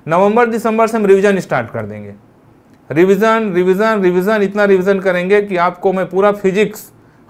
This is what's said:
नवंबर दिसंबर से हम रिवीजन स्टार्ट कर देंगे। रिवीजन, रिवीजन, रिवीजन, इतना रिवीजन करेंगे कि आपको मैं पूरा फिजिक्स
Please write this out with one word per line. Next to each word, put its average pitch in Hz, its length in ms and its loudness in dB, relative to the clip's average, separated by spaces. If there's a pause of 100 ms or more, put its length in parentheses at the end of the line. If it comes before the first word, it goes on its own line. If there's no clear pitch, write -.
नवंबर 208 420 2
दिसंबर 226 380 0
से 220 120 -4
हम 208 80 -2
रिवीजन 196 340 2
स्टार्ट 127 300 -6
कर 110 160 -8
देंगे। 104 280 -16 (760)
रिवीजन, 202 640 2
रिवीजन, 190 480 0
रिवीजन, 185 400 0
इतना 202 220 0
रिवीजन 196 360 2
करेंगे 185 420 0
कि 202 160 -6
आपको 175 340 0
मैं 185 160 -4
पूरा 196 240 0
फिजिक्स 202 580 -2 (400)